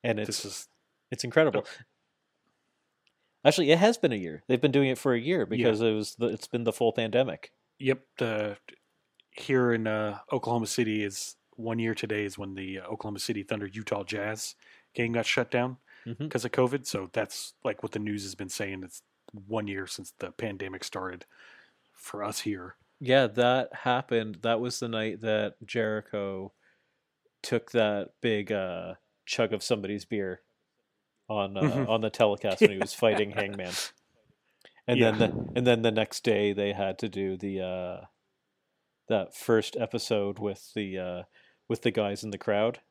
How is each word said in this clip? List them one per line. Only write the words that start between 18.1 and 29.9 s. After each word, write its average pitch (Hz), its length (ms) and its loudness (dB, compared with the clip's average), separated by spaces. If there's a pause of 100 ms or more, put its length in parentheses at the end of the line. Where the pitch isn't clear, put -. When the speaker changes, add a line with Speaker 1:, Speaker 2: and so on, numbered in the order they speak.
Speaker 2:
has 95 120 -12
been 95 140 -10
saying. 95 340 -6
It's - 180 -18 (460)
one 107 200 -4
year 95 200 -6
since - 320 -12
the - 120 -8
pandemic 95 520 -8
started 92 420 -8 (680)
for - 280 -10
us 107 180 -4
here. 92 340 -6 (240)
Speaker 1:
Yeah, 131 280 6
that 123 460 2
happened. 117 680 -2
That 117 160 2
was 120 200 -4
the 123 100 -4
night 110 320 -4
that 107 340 0 (100)
Jericho 101 880 -4 (880)
took - 300 -2
that 104 400 2 (100)
big, 107 300 0
uh, 90 440 -4 (300)
chug 110 280 0
of 98 100 -4
somebody's 101 420 -2